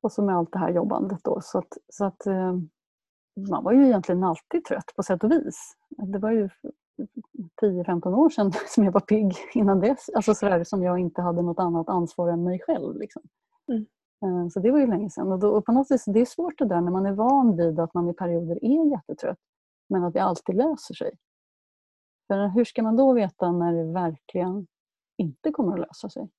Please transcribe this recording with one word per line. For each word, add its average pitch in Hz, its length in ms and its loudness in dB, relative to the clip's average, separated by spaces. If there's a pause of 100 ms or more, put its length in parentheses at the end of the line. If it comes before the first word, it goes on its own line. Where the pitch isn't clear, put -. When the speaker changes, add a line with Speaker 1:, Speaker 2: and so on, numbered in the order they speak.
Speaker 1:
och 220 120 -2
så 208 100 -2
med 190 140 2
allt 170 160 -2
det 190 60 -4
här 175 120 0
jobbandet 190 540 -2
då. - 180 -2
Så - 160 -4
att, - 200 -8 (100)
så - 160 -6
att, 190 220 -6
eh, 185 300 0 (920)
man - 140 -2
var 190 80 2
ju 277 120 8
egentligen 185 400 2
alltid 185 400 -4
trött - 320 -6
på 202 60 -4
sätt 180 220 -2
och 220 60 2
vis. - 460 -2 (120)
Det 196 300 -8
var 214 120 -2
ju 214 180 2 (1120)
tio, 180 240 0
femton 180 300 -2
år 294 160 6
sedan 196 300 0
<laughs> - 80 -10
som 214 160 4
jag 190 80 2
var 202 80 6
pigg 208 340 2 (200)
innan 196 260 4
dess. 240 340 0
Alltså 214 200 2
sådär 185 300 2
som 190 180 -2
jag 180 160 0
inte 180 240 -4
hade 175 200 0
något 175 160 -2
annat 170 300 0
ansvar 175 400 -2
än 170 160 0
mig 180 220 -2
själv, - 320 -4
liksom. - 240 -12 (460)
Speaker 2:
Mm. 220 180 -4 (380)
Speaker 1:
Eh, 175 240 -2
så 185 120 -4
det 214 100 4
var 294 80 4
ju 269 80 4
länge 208 240 -2
sedan. 190 220 -4
Och 185 60 -2
då, 208 120 2
och 208 140 2
på 233 80 0
något 262 180 2
vis, 262 160 2
det 202 140 2
är 247 60 4
svårt - 320 -6
det 294 60 0
där 185 160 0
när 175 120 0
man 190 140 0
är 202 60 0
van 233 440 4
vid 170 240 0
att 165 140 -2
man 175 140 0
i 170 60 -4
perioder 170 500 -4
är 294 260 4
jättetrött. - 480 -6 (500)
Men 185 160 0
att 175 100 -4
det 190 60 2
alltid 185 340 -2
löser 277 400 -2
sig. - 240 -8 (1080)
För 202 220 0
hur 220 160 2
ska - 180 -4
man 220 140 2
då 269 160 6
veta 185 400 0
när 170 200 0
det 165 200 -2
verkligen 180 760 -6 (500)
inte 165 340 -4
kommer 226 220 -2
att 180 160 -6
lösa - 200 -16
sig? - 200 -12 (100)